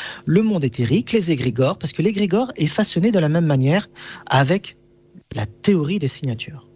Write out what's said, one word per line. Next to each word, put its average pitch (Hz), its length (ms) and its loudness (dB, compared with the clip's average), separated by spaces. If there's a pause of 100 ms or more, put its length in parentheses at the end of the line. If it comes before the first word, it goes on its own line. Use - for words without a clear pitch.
(240)
le 170 200 4
monde 202 200 0
éthérique, 131 460 0
les 175 220 0
égrégores, 127 440 0
parce - 160 -8
que - 80 -4
l'égrégore 202 560 0
est 156 120 0
façonné 208 420 0
de 202 80 2
la 156 100 2
même 170 160 2
manière 147 440 2 (380)
avec 139 500 0 (580)
la 107 120 -4
théorie 185 520 0
des 147 100 -2
signatures. 131 560 -8 (120)